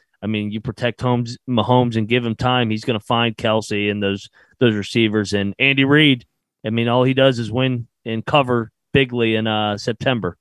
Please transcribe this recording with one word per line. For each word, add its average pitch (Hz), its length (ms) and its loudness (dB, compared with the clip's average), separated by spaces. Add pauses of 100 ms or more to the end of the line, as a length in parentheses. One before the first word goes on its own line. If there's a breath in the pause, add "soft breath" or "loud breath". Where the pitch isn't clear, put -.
(240)
I 101 40 -6
mean, 104 240 -4
you 110 80 -8
protect 117 420 -6
Holmes, 123 360 -2 (100)
Mahomes 120 500 2
and 107 100 0
give 120 180 0
him 113 100 -2
time, 123 360 0
he's 107 120 -4
gonna 113 160 -2
find 117 380 0
Kelce 107 540 0
and 104 100 -4
those, 98 260 -4 (320 soft breath)
those 117 140 4
receivers. 104 600 0
And 101 260 -2
Andy 135 260 2
Reid, 143 400 4 (400)
I 110 40 -2
mean, 117 180 0
all 123 160 2
he 131 100 2
does 131 260 4
is 110 120 -6
win 127 360 -2 (180)
and 113 200 -6
cover 123 460 0 (220)
bigly 120 420 2
in, 110 120 -2
uh, 107 300 -2
September. 107 640 -4